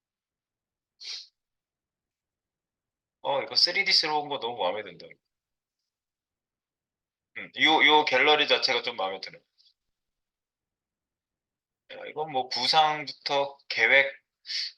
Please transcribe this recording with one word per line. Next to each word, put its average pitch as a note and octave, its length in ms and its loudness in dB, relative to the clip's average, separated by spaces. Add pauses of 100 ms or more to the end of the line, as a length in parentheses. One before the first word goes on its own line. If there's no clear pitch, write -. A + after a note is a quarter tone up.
(3250)
어, C#3 200 -4
이거 B2 120 -10
쓰리디스러운 E3+ 720 0
거 C#3 120 -6
너무 A#2 220 -8
마음에 G2 200 -2
든다. E2+ 240 -16 (2250)
음, G2 120 -16 (120)
요, D3+ 240 4
요 D3+ 180 8
갤러리 D3 440 4
자체가 A#2+ 340 0
좀 A#2+ 140 -8
마음에 F#2+ 240 -6
드네. - 180 -18 (2500)
야, G#2 40 -16 (120)
이건 D#3 240 -8
뭐 C3 160 -4
구상부터 C#3+ 1080 -2 (100)
계획, B2+ 440 4 (640)